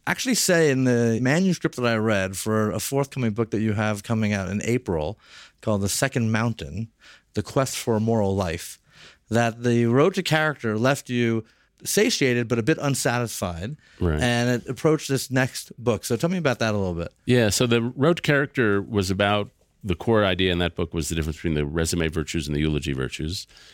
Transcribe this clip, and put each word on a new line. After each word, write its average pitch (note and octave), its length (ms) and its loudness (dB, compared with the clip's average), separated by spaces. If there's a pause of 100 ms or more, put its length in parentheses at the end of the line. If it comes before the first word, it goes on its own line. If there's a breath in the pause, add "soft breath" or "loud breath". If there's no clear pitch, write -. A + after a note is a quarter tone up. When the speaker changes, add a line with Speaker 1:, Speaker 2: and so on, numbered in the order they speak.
Speaker 1:
actually A#3 300 -2
say E3 340 2
in C3 140 2
the A#2 380 2
manuscript D#3+ 560 0
that B2 80 -2
I A#2 100 2
read G2 420 0
for A2 340 0
a F2+ 80 -2
forthcoming C3+ 520 -2
book A2 180 -2
that G#2+ 120 -2
you A2 120 0
have G#2+ 300 -2
coming A2 280 0
out G2 160 -2
in G2+ 160 -4
April G2+ 540 -2 (440 loud breath)
called G#2 200 0
The G2 80 0
Second A#2+ 420 0
Mountain, A2 580 -4 (440 loud breath)
The G#2+ 80 -2
Quest - 340 -2
for A#2 200 0
a G#2+ 40 2
Moral A2 360 2
Life, F2 440 -4 (500 loud breath)
that A#2 340 0
the A#2+ 240 4
road C#3+ 280 4
to F#3+ 80 -2
character D3+ 540 -2
left C3 320 0
you A#2 360 0 (380 soft breath)
satiated C3 640 2
but A#2 120 0
a A2+ 40 2
bit D#3 160 2
unsatisfied, A#2+ 960 -2 (240 soft breath)
Speaker 2:
Right. D#2 200 2
Speaker 1:
and A#2+ 420 0
it - 80 -10
approached D3+ 400 0
this C3+ 220 -4
next B2+ 400 -2 (120)
book. A2 220 0
So A#2+ 100 -2
tell E3+ 140 0
me F#3 80 -2
about C#3+ 220 0
that A2 160 0
a - 20 0
little F#2 160 0
bit. E2 180 -6 (140)
Speaker 2:
Yeah, B2 240 4
so B2+ 160 2
the A#2 160 4
road C3+ 360 2
to - 40 -10
character C3 640 2
was G2+ 260 0
about, G2+ 400 0 (320)
the F#2 140 -2
core A2 300 2
idea F#2 260 2
in F2 80 0
that F2 160 0
book - 180 -4
was D#2+ 140 -2
the E2 80 -4
difference D#2 220 -2
between E2 160 -2
the D2 120 0
resume E2 440 0
virtues D#2 380 -4
and D2 80 -2
the D2 40 0
eulogy D2 320 0
virtues. C#2+ 560 -6 (260 loud breath)